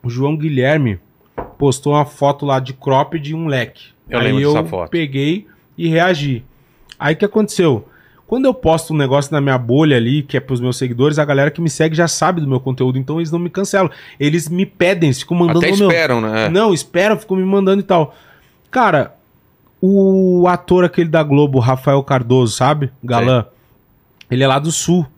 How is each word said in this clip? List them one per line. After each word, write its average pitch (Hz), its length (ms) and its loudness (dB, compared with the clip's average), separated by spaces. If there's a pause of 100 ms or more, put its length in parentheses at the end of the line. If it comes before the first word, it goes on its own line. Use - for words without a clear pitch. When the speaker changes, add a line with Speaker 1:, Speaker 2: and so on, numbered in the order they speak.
Speaker 1:
O 120 60 -6
João 135 260 -2
Guilherme 139 640 0 (580)
postou 143 360 0
uma 147 120 2
foto 143 400 -4
lá 135 140 0
de 127 140 -10
cropped 143 560 -2
e 156 60 -6
um 160 120 -6
leque. 127 420 -6 (200)
Speaker 2:
Eu 123 100 -2
Speaker 1:
Aí 117 60 0
Speaker 2:
lembro 113 160 0
Speaker 1:
eu 147 120 2
Speaker 2:
dessa 151 120 0
foto. 87 240 -8
Speaker 1:
peguei 151 580 -4 (300)
e 170 100 -4
reagi. 160 560 0 (560)
Aí 147 140 0
o 156 40 -4
que 202 80 -2
aconteceu? 185 640 0 (400)
Quando 262 180 -2
eu 254 80 2
posto 160 400 -2
um 156 40 0
negócio 139 340 0
na 151 100 0
minha 139 160 0
bolha 131 400 2
ali, 127 260 0
que 143 140 -6
é - 20 0
pros 123 220 -6
meus 123 160 -4
seguidores, 135 420 0
a 147 60 2
galera 143 260 2
que - 100 -12
me 165 80 0
segue 160 260 -2
já 170 120 2
sabe 170 340 -2
do 143 60 -2
meu 127 120 0
conteúdo, 127 380 -2
então 143 220 -6
eles 165 120 -6
não 170 80 -2
me 175 100 -6
cancelam. 190 420 -2 (280)
Eles 151 280 0
me 180 180 -2
pedem, 180 440 0
eles 127 100 -2
ficam - 180 -4
mandando 170 220 2
Speaker 2:
Até 170 140 2
Speaker 1:
"Ô, 196 40 0
meu." 202 120 4
Speaker 2:
esperam, 151 320 2
né? 110 280 -2
Speaker 1:
Não, 196 240 2
esperam, 190 440 0
ficam - 200 -6
me 185 60 -2
mandando 196 380 2
e - 20 -6
tal. 170 320 0 (540)
Cara, 190 460 0 (680)
o 190 680 2
ator 180 380 2
aquele 165 240 0
da 160 140 2
Globo, 143 360 2
Rafael 135 440 0
Cardoso, 123 520 0
sabe? 139 340 0 (140)
Galã. 120 400 0
Speaker 2:
Sim. - 40 -10 (840)
Speaker 1:
Ele 127 120 0
é 135 40 2
lá 131 120 2
do 156 120 -4
Sul 170 340 0 (120)